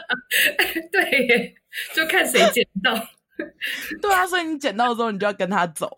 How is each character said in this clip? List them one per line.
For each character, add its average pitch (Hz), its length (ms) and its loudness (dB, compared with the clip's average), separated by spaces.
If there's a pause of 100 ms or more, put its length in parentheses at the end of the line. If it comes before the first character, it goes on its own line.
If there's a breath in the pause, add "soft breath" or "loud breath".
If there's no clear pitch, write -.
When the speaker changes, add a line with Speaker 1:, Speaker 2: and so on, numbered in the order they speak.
(180)
Speaker 1:
<laughs> - 720 -2
对 339 380 2
耶， 233 260 2 (400 loud breath)
就 320 120 0
看 359 200 2
谁 247 140 2 (100)
捡 240 160 2 (160)
到。 240 100 2 (1080 loud breath)
Speaker 2:
对 403 100 2
啊， 370 140 4
所 359 140 0
以 339 40 -2
你 320 140 -4
捡 226 180 -2
到 240 180 2
之 220 60 -2
后 226 120 0
你 196 60 -4
就 196 60 -2
要 208 80 2
跟 196 160 -2
他 185 200 2
走 160 300 -6